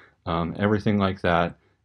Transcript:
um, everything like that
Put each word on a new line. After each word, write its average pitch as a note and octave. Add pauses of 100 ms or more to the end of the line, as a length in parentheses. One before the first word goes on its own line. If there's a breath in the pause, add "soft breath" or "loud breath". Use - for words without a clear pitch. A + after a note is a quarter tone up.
(260 soft breath)
um, E2+
everything G#2
like F#2+
that E2+ (280)